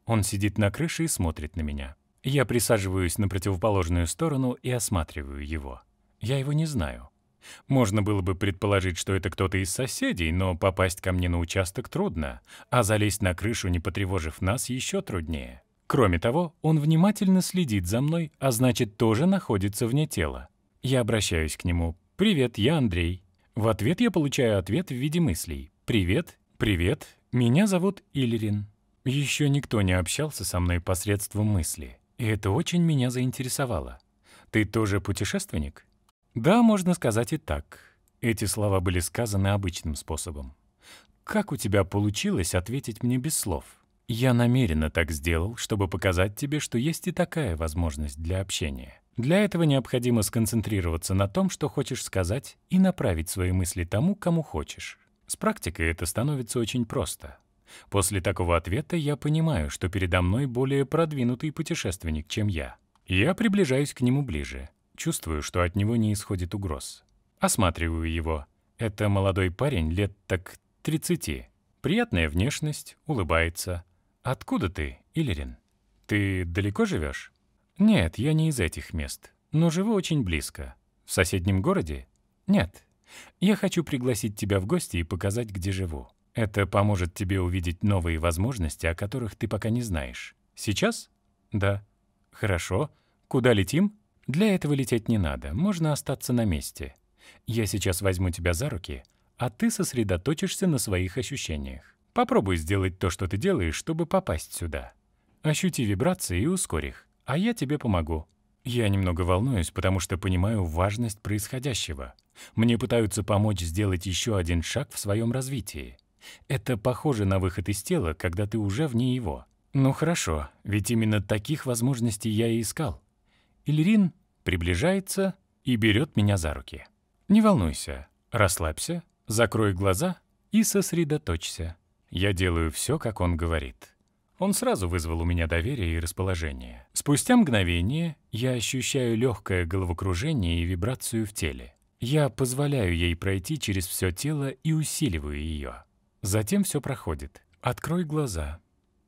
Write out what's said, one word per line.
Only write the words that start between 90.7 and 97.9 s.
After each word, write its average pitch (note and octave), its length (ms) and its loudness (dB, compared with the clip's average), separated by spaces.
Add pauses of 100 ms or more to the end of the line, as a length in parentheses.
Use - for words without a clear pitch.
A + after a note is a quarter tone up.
«Да». G2+ 340 0 (460)
«Хорошо. G2 580 -2 (380)
Куда B2 260 4
летим?» C#3+ 400 2 (340)
«Для F#3+ 260 2
этого D3+ 200 0
лететь B2 340 0
не A#2 100 4
надо, C#2 360 0
можно D#3+ 400 0
остаться C3+ 400 -4
на A#2 100 2
месте. D2 540 -4 (480)
Я A2 200 0
сейчас F#2 360 -2